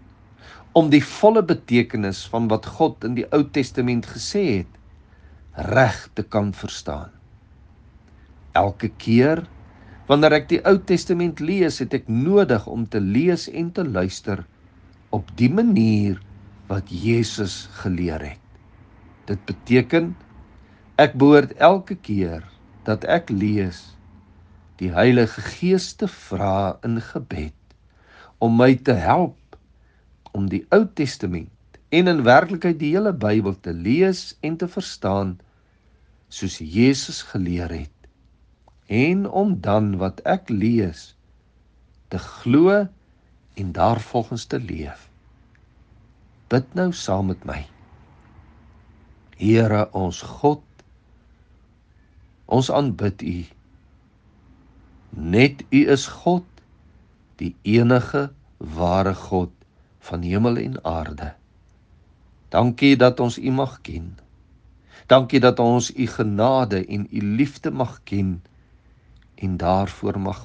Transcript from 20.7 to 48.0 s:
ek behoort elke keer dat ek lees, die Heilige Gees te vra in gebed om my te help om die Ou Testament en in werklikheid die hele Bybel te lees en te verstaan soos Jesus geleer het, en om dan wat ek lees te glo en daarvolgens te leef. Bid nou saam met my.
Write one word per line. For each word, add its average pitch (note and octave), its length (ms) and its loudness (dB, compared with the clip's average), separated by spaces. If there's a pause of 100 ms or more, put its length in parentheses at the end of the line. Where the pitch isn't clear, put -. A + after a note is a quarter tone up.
ek D3 180 4
behoort C#3+ 400 6
elke F#3 400 4
keer E2+ 480 -6 (400)
dat G#2+ 240 -4
ek E3+ 220 0
lees, G2+ 680 -4 (800)
die F#2 140 -4
Heilige A2+ 500 2
Gees F3+ 560 -2
te G3+ 140 -4
vra G2 720 -4
in A#2 180 -4
gebed E2 540 -10 (880)
om A2+ 160 4
my B2+ 160 8
te - 240 0
help C3+ 400 0 (960)
om G2+ 160 -4
die - 140 -6 (100)
Ou G#3+ 80 6 (160)
Testament F2+ 540 -6 (420)
en F3+ 160 4
in D3+ 160 0
werklikheid E3 540 4
die D3 120 -2
hele G3+ 220 0
Bybel G#2 480 0
te F2 100 -8
lees C#3+ 720 0
en D#3+ 160 -6
te F3 100 -4
verstaan G2+ 680 -4 (920)
soos - 300 -10
Jesus A#2 720 0
geleer F2 400 -6
het, D2 200 -10 (1000)
en E3 400 0
om G3 320 0
dan G#2 400 2
wat F#2 240 -4
ek F#3 240 -2
lees G#2 640 -2 (960)
te F#2+ 80 -8
glo E3+ 640 2 (720)
en F#2+ 180 -8
daarvolgens A2 800 -2
te C#3 80 -4
leef. - 480 -10 (1400)
Bid B2+ 240 0
nou F3+ 180 0
saam G2 380 -4
met - 160 -10
my. D2 160 -10 (1800)